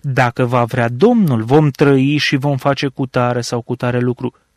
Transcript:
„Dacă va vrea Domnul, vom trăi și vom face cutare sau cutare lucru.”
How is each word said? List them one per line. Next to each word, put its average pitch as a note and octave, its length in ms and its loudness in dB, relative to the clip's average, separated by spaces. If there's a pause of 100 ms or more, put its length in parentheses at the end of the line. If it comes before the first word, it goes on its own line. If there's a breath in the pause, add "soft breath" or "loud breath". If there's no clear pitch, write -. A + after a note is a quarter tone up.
„Dacă B2+ 440 0
va A#2+ 180 0
vrea A#2 260 -2
Domnul, C#3+ 540 2
vom C#3+ 260 4
trăi C#3 480 2
și - 180 -2
vom C#3 220 -2
face C#3 300 -2
cutare B2 540 -4
sau A#2+ 200 -6
cutare B2 380 -4
lucru.” B2 340 -4 (240)